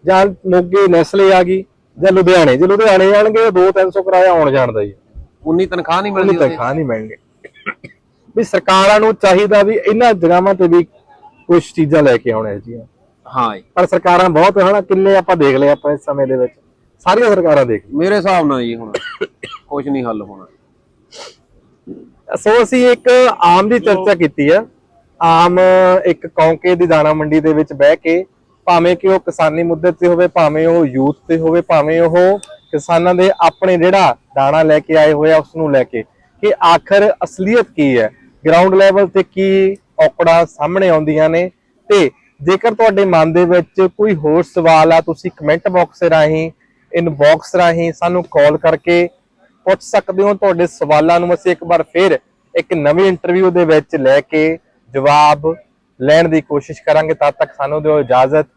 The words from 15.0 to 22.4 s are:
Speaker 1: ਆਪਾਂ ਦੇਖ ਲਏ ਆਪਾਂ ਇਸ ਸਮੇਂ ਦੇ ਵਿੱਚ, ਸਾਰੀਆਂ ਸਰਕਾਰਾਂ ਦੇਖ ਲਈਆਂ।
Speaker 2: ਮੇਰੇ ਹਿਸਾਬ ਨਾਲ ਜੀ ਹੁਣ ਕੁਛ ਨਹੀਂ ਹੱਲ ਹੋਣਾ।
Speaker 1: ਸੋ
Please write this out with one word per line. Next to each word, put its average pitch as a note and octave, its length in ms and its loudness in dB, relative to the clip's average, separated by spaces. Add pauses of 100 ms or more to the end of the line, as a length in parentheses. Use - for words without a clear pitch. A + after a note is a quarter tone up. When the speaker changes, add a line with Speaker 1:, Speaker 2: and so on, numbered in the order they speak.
Speaker 1:
ਆਪਾਂ F3+ 200 0
ਦੇਖ C#3 200 0
ਲਏ C#3 120 2
ਆਪਾਂ D3 240 -2
ਇਸ C#3+ 120 -6
ਸਮੇਂ C#3 220 -4
ਦੇ C3 100 -4
ਵਿੱਚ, B2 160 -4 (460)
ਸਾਰੀਆਂ A3 300 0
ਸਰਕਾਰਾਂ D#3+ 380 0
ਦੇਖ G#2+ 200 -6
ਲਈਆਂ। C3+ 120 -10
Speaker 2:
ਮੇਰੇ F#3+ 180 -2
ਹਿਸਾਬ F3+ 300 -2
ਨਾਲ C3+ 160 -4
ਜੀ A#2 140 -8
ਹੁਣ A2+ 160 -16 (760)
ਕੁਛ C#3+ 180 -10
ਨਹੀਂ C#3 180 -6
ਹੱਲ A2 180 -8
ਹੋਣਾ। F#2+ 240 -20 (1900)
Speaker 1:
ਸੋ - 260 0